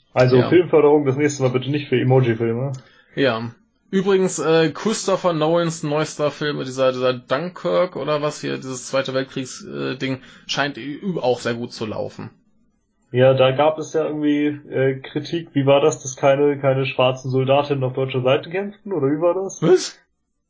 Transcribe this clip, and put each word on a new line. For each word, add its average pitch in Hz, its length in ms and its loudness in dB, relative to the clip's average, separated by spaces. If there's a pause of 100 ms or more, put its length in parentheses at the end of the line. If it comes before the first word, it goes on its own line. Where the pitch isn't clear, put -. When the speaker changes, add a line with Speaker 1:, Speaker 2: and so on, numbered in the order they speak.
(140)
Speaker 1:
Also 127 240 6
Speaker 2:
Ja. 120 120 4
Speaker 1:
Filmförderung 151 560 4
das 135 100 0
nächste 139 280 0
Mal 127 60 4
bitte 127 200 -2
nicht 147 200 -4
für 123 100 2
Emoji-Filme. 123 720 2 (440)
Speaker 2:
Ja. 120 360 -2 (400)
Übrigens, 190 480 2
äh, 160 340 2
Christopher 190 600 -2
Nolans 165 500 0
neuester 151 480 -2
Film, 147 280 -6
dieser, 131 340 0
dieser 127 200 0
Dunkirk 175 840 -4
oder 147 240 -4
was 147 200 -4
hier, 139 160 -6
dieses 131 300 -10
Zweite 135 260 -4
Weltkriegs-, 131 520 -6
äh, 139 320 -8
Ding, 131 240 -6 (260)
scheint 139 300 -4
ü-, 147 420 -8
auch 123 200 0
sehr 120 160 -4
gut 120 180 -8
zu 117 120 -8
laufen. 104 440 -10 (800)
Speaker 1:
Ja, 127 220 6
da 131 180 4
gab 151 260 2
es 156 140 -8
ja 156 140 0
irgendwie, 147 400 0 (240)
äh, 131 320 -2
Kritik. 165 520 -8
Wie 135 120 2
war 139 160 6
das, 147 200 2
dass - 140 -12
keine, 143 440 2
keine 135 260 0
schwarzen 131 440 -2
Soldatinnen 135 540 0
auf 127 100 -2
deutscher 131 280 -4
Seite 135 280 0
kämpften? 196 440 -8
Oder 139 140 0
wie 151 140 0
war 175 120 2
das? 190 280 -6
Speaker 2:
Was? - 360 2 (520)